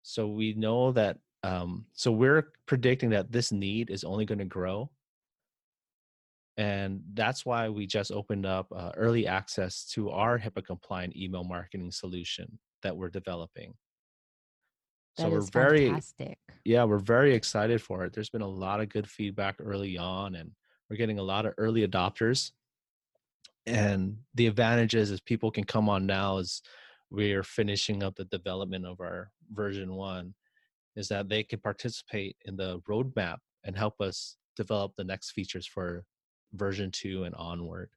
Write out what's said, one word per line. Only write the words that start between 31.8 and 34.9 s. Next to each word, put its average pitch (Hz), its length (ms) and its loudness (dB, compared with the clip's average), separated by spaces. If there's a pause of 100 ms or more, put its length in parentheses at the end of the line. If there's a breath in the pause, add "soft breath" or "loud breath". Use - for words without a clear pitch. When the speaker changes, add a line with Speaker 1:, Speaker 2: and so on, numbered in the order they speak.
Speaker 1:
in 95 120 -10
the 92 320 -4
roadmap 107 500 -2 (260)
and 98 120 -8
help 107 240 -2
us - 360 -4 (200)
develop 98 400 -2